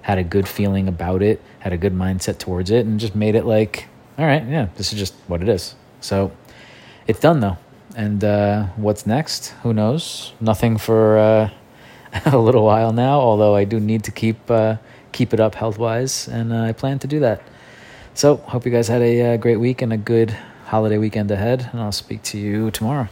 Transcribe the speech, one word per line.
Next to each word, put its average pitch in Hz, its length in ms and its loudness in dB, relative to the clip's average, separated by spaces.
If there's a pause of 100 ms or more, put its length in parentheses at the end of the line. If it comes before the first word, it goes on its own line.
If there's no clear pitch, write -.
had 101 160 0
a 92 60 0
good 92 240 0
feeling 98 400 -2
about 90 340 -2
it, 104 200 2 (180)
had 90 140 -6
a 87 40 -4
good 92 160 0
mindset 92 440 -2
towards 90 340 -4
it, 117 140 2
and 107 140 -2
just 107 160 -6
made 107 200 0
it 104 100 2
like, 107 420 0 (300)
"All 156 80 0
right, 147 220 0
yeah, 139 280 -2
this - 160 -8
is 104 80 -6
just 95 140 -6 (140)
what 87 140 -4
it 98 80 -2
is." 95 260 -2 (260)
So - 300 -2 (760)
it's 113 120 -2
done, 160 200 4
though. 98 180 -2 (380)
And, 104 280 -2
uh, 104 420 2 (100)
what's 107 300 -2
next? - 560 -4
Who 117 120 -2
knows? 110 680 -4
Nothing 113 380 0
for, 107 400 4
uh, 107 320 4 (360)
<laughs> - 400 -12
a 135 120 4
little 110 260 4
while 110 280 4
now, 131 280 2
although 107 360 4
I 101 100 4
do 110 140 -2
need 107 260 -2
to 107 60 -8
keep, - 380 -4
uh, 110 280 2 (340)
keep - 220 -2
it 110 60 0
up 110 160 2
health-wise, 113 720 -4
and, 117 260 -4
uh, 113 80 -2
I 113 100 -2
plan 135 280 -4
to - 80 -10
do 151 120 -2
that. 113 220 0 (720)
So, 143 240 4
hope - 280 -6
you 123 60 -2
guys 117 160 2
had 120 140 2
a, 120 320 2
uh, 117 40 0
great 113 200 2
week 123 240 -2
and 117 100 -2
a 110 60 -2
good 110 380 2 (300)
holiday 107 320 0
weekend 107 340 -2
ahead, 117 400 -2
and 117 100 -8
I'll 104 100 -6
speak - 320 -10
to - 140 -10
you 104 340 -2
tomorrow. 120 400 -4